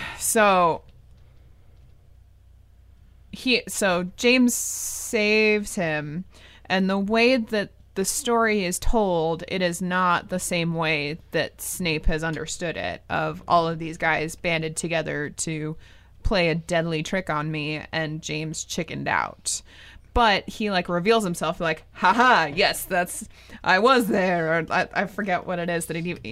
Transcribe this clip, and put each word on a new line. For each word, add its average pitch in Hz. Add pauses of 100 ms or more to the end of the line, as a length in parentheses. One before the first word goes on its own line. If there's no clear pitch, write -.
(180)
so 185 (2500)
he, 247
so 180
James 247
saves 214
him, 156 (400)
and 190
the 196
way 226
that 214 (240)
the 190
story 226
is 175
told, 170
it 185
is 175
not 180
the 185
same 170
way 156 (140)
that -
Snape 156
has 160
understood 160
it, 90
of -
all 170
of 165
these 165
guys 160
banded 160
together 151
to 156 (480)
play 180
a 156
deadly 165
trick 185
on 151
me, 151 (100)
and 156
James 156
chickened 139
out. - (520)
But 214
he, 208
like, 180
reveals 190
himself, 175
like, 160 (100)
"Ha -
ha, 226
yes, 165
that's, 180 (360)
I 185
was 240
there," 175
or 165
I, 175
I 196
forget 196
what 180
it 170
is 170
that 160
he, 170 (180)